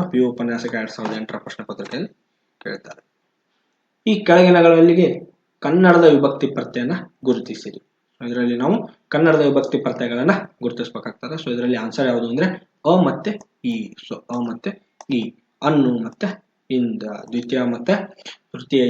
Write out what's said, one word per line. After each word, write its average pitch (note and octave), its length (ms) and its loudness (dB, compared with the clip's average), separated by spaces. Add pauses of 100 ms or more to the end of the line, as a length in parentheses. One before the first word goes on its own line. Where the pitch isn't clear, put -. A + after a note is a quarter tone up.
ಪಿ B2+ 100 -2
ಯು B2+ 140 4
ಉಪನ್ಯಾಸಕ A#2 480 -6
ಎರಡ್ A2 140 -12
ಸಾವಿರದ G#2+ 240 -8
ಎಂಟರ A2 260 -10
ಪ್ರಶ್ನೆ - 240 -16
ಪತ್ರಿಕೆಯಲ್ಲಿ B2 400 -10 (540)
ಕೇಳ್ತಾರೆ. - 380 -14 (1120)
ಈ - 20 4 (140)
ಕೆಳಗಿನಗಳಲ್ಲಿ E3+ 800 6 (580)
ಕನ್ನಡದ E3+ 500 6
ವಿಭಕ್ತಿ C3+ 320 0 (100)
ಪ್ರತ್ಯಯನ B2+ 360 -6 (340)
ಗುರುತಿಸಿರಿ. A2+ 540 -6 (480)
ಇದರಲ್ಲಿ A#2+ 340 -2
ನಾವು F3+ 120 2 (380)
ಕನ್ನಡದ D#3 360 4
ವಿಭಕ್ತಿ C#3 360 0
ಪ್ರತ್ಯಯಗಳನ್ನ B2 480 -2 (300)
ಗುರುತಿಸಬೇಕಾಗ್ತದೆ. A#2+ 800 -10
So - 100 -12
ಇದರಲ್ಲಿ B2 300 -2
ಆನ್ಸರ್ B2+ 280 -2
ಯಾವುದು A#2 220 -2
ಅಂದ್ರೆ D#3+ 140 0 (420)
ಅ E3+ 40 4 (140)
ಮತ್ತೆ - 240 -4 (400)
ಈ. A2+ 40 -4 (320)
So G#2+ 80 -12 (200)
ಅ B2 40 -4 (100)
ಮತ್ತೆ G3 220 -8 (460)
ಈ, A2+ 40 0 (480)
ಅನ್ನು C#3 220 2 (140)
ಮತ್ತೆ F#3 240 -8 (480)
ಇಂದ, A2 260 -4 (280)
ದ್ವಿತೀಯ A#2+ 320 -4 (120)
ಮತ್ತೆ F#3 200 -2 (560)
ತೃತೀಯ B2+ 380 -2